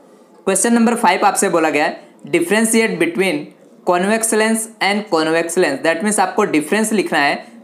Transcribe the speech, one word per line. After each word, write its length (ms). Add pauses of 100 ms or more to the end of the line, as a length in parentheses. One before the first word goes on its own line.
(460)
क्वेश्चन 280
नंबर 220
फ़ाइव 300
आपसे 240
बोला 200
गया 160
है, 160 (260)
"Differentiate 720
between 400 (500)
convex 320
lens 380 (240)
and 180 (140)
convex 420
lens।" 260
That 200
means 160
आपको 240
डिफरेंस 500
लिखना 260
है 260 (180)